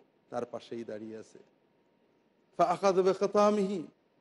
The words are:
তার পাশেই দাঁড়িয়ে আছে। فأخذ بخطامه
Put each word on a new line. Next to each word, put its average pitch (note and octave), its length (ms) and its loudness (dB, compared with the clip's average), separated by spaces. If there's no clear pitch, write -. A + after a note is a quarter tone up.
তার A#2+ 160 -6
পাশেই A#2 380 -12
দাঁড়িয়ে A2 340 -12
আছে। - 220 -20
فأخذ F3+ 460 2
بخطامه G3+ 800 2